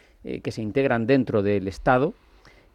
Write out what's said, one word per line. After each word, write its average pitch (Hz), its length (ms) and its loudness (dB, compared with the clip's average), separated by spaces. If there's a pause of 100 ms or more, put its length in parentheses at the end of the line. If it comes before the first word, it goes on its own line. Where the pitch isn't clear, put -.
(240)
eh, 123 160 -10
que - 120 -8
se 120 100 -8
integran 117 440 0
dentro 117 360 2
del 98 260 0
Estado 135 460 0 (600)